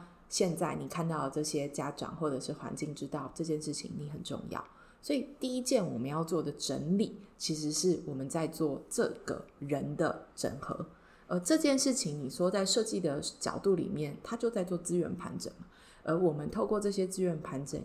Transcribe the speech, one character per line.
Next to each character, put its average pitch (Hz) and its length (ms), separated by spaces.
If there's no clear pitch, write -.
现 175 260
在 165 200
你 143 120
看 165 200
到 156 160
的 135 60
这 151 140
些 147 260
家 143 220
长 - 240
或 156 140
者 135 100
是 139 140
环 - 220
境 151 180
知 143 140
道 139 260
这 165 100
件 156 180
事 151 120
情 - 240
你 147 120
很 151 140
重 - 260
要。 - 140
所 294 140
以 254 140
第 254 160
一 254 60
件 247 240
我 131 140
们 131 100
要 156 140
做 165 180
的 143 100
整 143 460
理， - 220
其 - 180
实 151 160
是 175 340
我 147 80
们 135 140
在 156 200
做 - 420
这 - 180
个 - 220
人 143 360
的 - 400
整 - 240
合。 - 260
而 180 120
这 311 180
件 285 200
事 262 160
情， 147 300
你 135 60
说 180 220
在 202 140
设 220 180
计 208 160
的 151 200
角 - 180
度 196 180
里 160 120
面， 147 360
它 - 120
就 233 140
在 202 140
做 180 140
资 175 180
源 175 200
盘 - 240
整 - 200
嘛。 - 60
而 160 120
我 175 160
们 147 200
透 208 160
过 208 120
这 202 120
些 190 160
资 185 160
源 165 180
盘 139 240
整， 147 200